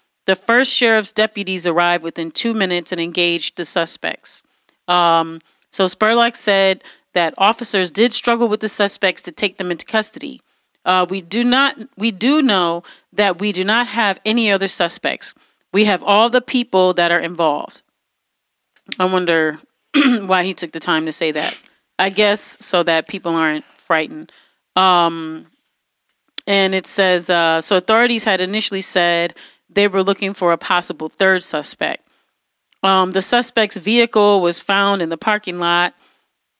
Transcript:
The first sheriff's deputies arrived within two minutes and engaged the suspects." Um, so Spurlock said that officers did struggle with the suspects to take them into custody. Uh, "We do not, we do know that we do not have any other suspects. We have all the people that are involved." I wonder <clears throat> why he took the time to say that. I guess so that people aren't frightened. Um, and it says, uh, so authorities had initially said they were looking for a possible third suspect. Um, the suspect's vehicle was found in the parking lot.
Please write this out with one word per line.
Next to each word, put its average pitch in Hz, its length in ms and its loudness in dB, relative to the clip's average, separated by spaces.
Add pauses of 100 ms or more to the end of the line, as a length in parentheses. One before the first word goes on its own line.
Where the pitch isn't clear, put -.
(260)
The 185 100 2
first 247 360 2
sheriff's 226 400 0
deputies 190 560 -4
arrived 175 360 2
within 165 280 -8
two 233 220 -2
minutes 185 380 -4
and 170 100 -4
engaged 170 560 -2
the 175 80 -8
suspects." - 760 -6 (440)
Um, 165 520 2 (320)
so 190 140 0
Spurlock 233 500 2
said 196 480 2 (300)
that 170 240 0
officers 196 540 0
did 226 220 2
struggle 233 340 0
with 202 120 -2
the 214 100 -4
suspects 202 540 -2
to 170 80 -12
take 185 260 -4
them 180 140 -6
into 165 140 -8
custody. - 560 -6 (440)
Uh, 185 240 2
"We 190 120 -4
do 180 220 -2
not, 254 320 0 (220)
we 220 140 -2
do 254 320 0
know 175 400 0 (280)
that 190 280 0
we 202 120 -2
do 185 120 -4
not 226 240 0
have 208 360 -2
any 220 280 0
other 190 160 0
suspects. - 680 -4 (400)
We 208 120 4
have 190 180 0
all 214 260 4
the 240 120 2
people 190 520 0
that 170 180 0
are 170 80 2
involved." 165 640 -4 (1160)
I 185 60 0
wonder 165 540 0 (340)
<clears throat> - 20 -4
why 202 480 2
he 190 100 -4
took 170 180 -8
the 165 80 -12
time 160 260 -2
to 160 60 -4
say 156 200 -2
that. 151 280 -6 (400)
I 196 100 0
guess 208 500 0
so 175 240 0
that 160 240 0
people 170 280 -6
aren't 156 300 -2 (120)
frightened. 156 540 -4 (440)
Um, 165 720 0 (1000)
and 196 280 2
it 185 120 -4
says, 185 420 2
uh, 165 320 2
so 196 160 2
authorities 226 480 2
had 190 160 2
initially 196 400 -4
said 175 540 0 (340)
they 202 180 2
were 196 160 0
looking 196 300 -2
for 175 180 0
a 165 60 2
possible 175 500 -4
third 185 360 0
suspect. - 640 -6 (760)
Um, 190 300 2
the 185 100 -2
suspect's 233 560 0
vehicle 208 640 4
was 170 180 0
found 196 420 0
in 165 80 -4
the 165 80 -6
parking 196 420 -4
lot. 175 340 0 (640)